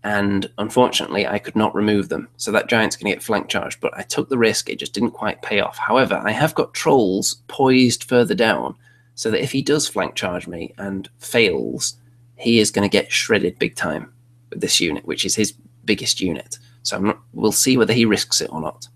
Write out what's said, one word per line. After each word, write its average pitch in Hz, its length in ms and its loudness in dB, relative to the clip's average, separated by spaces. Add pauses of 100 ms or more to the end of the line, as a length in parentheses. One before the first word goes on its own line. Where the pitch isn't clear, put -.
And 101 540 -2
unfortunately, 107 680 0
I 104 100 -2
could - 180 -6
not 107 200 2
remove 101 340 2
them. - 280 -4
So - 140 -6
that 107 160 2
giant's 110 280 2
gonna 101 180 -4
get - 80 -8
flank - 260 -4
charged, - 320 -6
but - 160 -4
I - 60 -10
took - 260 -4
the 131 120 0
risk. 110 280 2
It - 120 -8
just - 140 -10
didn't 113 180 -2
quite - 320 -8
pay 104 160 0
off. - 180 -2
However, 113 460 2
I 107 80 0
have 147 240 0
got - 180 -2
trolls 107 760 2
poised 131 580 2
further 120 280 4
down, 80 420 0 (380)
so - 160 -4
that 107 140 0
if 131 80 -4
he 135 100 0
does 143 260 0
flank - 280 -4
charge 90 320 -6
me 85 320 -12
and 98 300 -8 (100)
fails, 80 760 0 (420)
he 117 220 4
is 104 120 4
gonna 101 180 2
get - 220 2
shredded - 480 0
big - 160 -2
time - 360 -6 (380)
with - 120 -10
this - 180 0
unit, 80 260 -4
which - 200 -6
is 95 100 -2
his 107 180 0 (320)
biggest 107 360 -2
unit. 85 360 -6 (240)
So - 160 -6
I'm 95 80 -2
not, - 140 -2 (140)
we'll 110 180 0
see 131 260 2
whether 113 160 4
he 117 120 4
risks - 360 0
it - 100 -8
or 78 100 -8
not. - 340 -10